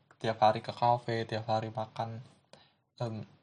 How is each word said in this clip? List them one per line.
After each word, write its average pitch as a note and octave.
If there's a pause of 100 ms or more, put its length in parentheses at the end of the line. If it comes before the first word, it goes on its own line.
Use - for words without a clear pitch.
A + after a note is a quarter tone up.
(240)
tiap A2+
hari G#2+
ke -
kafe, A#2+
tiap A2
hari A2
makan, A2+ (800)
em, A2+ (160)